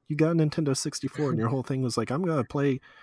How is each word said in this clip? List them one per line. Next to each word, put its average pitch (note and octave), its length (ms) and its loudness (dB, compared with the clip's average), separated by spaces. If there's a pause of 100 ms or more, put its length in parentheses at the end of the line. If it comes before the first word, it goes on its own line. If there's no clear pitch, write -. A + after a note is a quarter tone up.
You D3+ 80 -4
got D#3 160 4
a - 20 2
Nintendo D3+ 420 2
sixty-four C#3+ 540 -4
and A2+ 80 0
your A2+ 100 0
whole C3 140 0
thing C3 200 -2
was B2 140 -2
like, A2+ 140 0
"I'm D3 140 -2
gonna D#3 200 0
play C#3 360 0 (220)